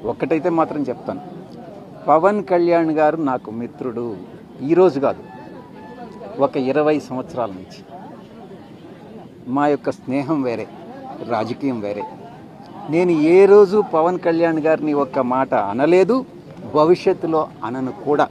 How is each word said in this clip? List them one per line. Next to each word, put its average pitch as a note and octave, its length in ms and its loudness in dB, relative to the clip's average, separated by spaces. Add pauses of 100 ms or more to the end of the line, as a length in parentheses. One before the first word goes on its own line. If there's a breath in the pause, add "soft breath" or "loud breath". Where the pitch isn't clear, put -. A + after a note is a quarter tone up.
(120)
ఒక్కటైతే D#3 460 -2
మాత్రం D3+ 320 -2
చెప్తాను, G#2 320 -8 (840)
పవన్ F#3 420 4
కళ్యాణ్ E3+ 480 2
గారు D#3 200 2 (120)
నాకు B2+ 200 -4 (100)
మిత్రుడు. A#2+ 460 -8 (640)
ఈరోజు E3+ 360 6
కాదు, F#2+ 160 0 (1200)
ఒక C3+ 100 -4 (160)
ఇరవై D3+ 240 2 (120)
సంవత్సరాల B2 520 -8
నుంచి. - 220 -18 (1700)
మా C#3+ 80 2 (100)
యొక్క C#3 160 -2 (100)
స్నేహం C#3 480 -2
వేరే, G#2+ 180 -4 (680)
రాజకీయం A#2 520 -4
వేరే. G2+ 180 -6 (920)
నేను F3 200 4 (200)
ఏ F#3+ 40 10 (140)
రోజు G#3 260 8 (160)
పవన్ E3+ 320 2
కళ్యాణ్ E3 400 2
గారిని D3+ 260 2 (120)
ఒక్క C3+ 140 -4 (140)
మాట C3 200 0 (180)
అనలేదు, F3 460 4 (600)
భవిష్యత్తులో D#3+ 640 2 (280)
అనను B2+ 240 -6 (120)
కూడా. C#3+ 260 2